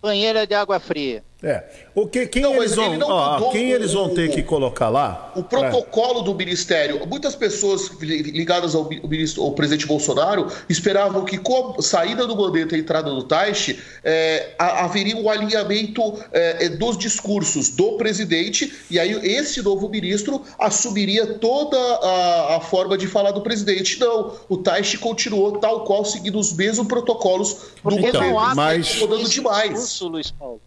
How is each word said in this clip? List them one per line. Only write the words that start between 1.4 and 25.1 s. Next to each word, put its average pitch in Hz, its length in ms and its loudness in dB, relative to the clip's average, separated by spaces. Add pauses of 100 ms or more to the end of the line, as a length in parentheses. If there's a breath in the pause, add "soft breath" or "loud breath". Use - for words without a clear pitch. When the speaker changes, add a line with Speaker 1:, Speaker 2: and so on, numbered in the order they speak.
Speaker 2:
É. 139 200 -2 (300 loud breath)
O 202 140 0
que, 247 180 -2
quem - 160 -2
Speaker 3:
Não, 277 140 4
Speaker 2:
eles 214 200 4
Speaker 3:
mas 220 120 2
ele 160 100 0
Speaker 2:
vão, 165 120 2
Speaker 3:
não 196 60 2
Speaker 2:
ó, 147 180 2
Speaker 3:
mudou 220 180 2
Speaker 2:
quem 247 200 0
Speaker 3:
o, 254 40 4
Speaker 2:
eles 220 180 0
vão 190 220 2
ter 165 140 2
Speaker 3:
o, - 20 0
Speaker 2:
que 143 100 0
colocar 131 480 0
lá 120 460 0
Speaker 3:
o 185 80 -4
Speaker 2:
pra 277 260 0
Speaker 3:
protocolo 240 520 0
do 190 120 -2
ministério. 165 720 -2
Muitas 277 300 -4
pessoas 202 560 0 (100)
li-, 156 220 -2
ligadas 165 500 0
ao 156 120 2
mi-, 160 180 -6
o 156 40 -8
ministro, 156 360 -2
ao 143 80 0
presidente 147 340 0
Bolsonaro 151 640 2 (200 loud breath)
esperavam 190 560 2
que 190 140 -6
com 254 400 -2
a - 60 -4
saída 196 420 0
do 226 100 -4
Mandetta 165 380 0
e 160 60 0
a - 20 -4
entrada 156 300 -2
do 131 100 -4
Teich, 160 560 0 (260 loud breath)
é, 160 540 0
ha-, 175 280 2
haveria 196 320 -2
um 220 120 0
alinhamento, 208 720 0 (300 loud breath)
é, 170 340 2
é, 175 40 2
dos 196 280 -2
discursos 190 720 -2
do 208 280 2
presidente, 202 760 -2 (160 loud breath)
e 170 100 0
aí 180 120 2 (240)
esse 285 260 -2
novo 196 260 0
ministro 208 540 -2 (160 loud breath)
assumiria 208 800 0
toda 277 420 0
a, 180 760 2
a 165 60 2
forma 185 360 2
de 185 80 -2
falar 202 260 2
do 196 100 -2
presidente. 202 580 0
Não, 226 360 2 (140 loud breath)
o 185 80 0
Teich 190 400 0
continuou 208 640 0